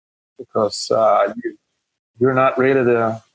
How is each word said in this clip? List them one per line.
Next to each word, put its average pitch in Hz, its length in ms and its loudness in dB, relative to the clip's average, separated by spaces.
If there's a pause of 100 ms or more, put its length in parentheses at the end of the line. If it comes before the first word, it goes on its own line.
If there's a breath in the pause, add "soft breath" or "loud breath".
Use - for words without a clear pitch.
(380)
because, - 540 -6
uh, 107 420 2 (100)
you, - 140 -10 (640)
you're 131 140 2
not 131 240 0
really 131 260 2
the 113 380 0 (140)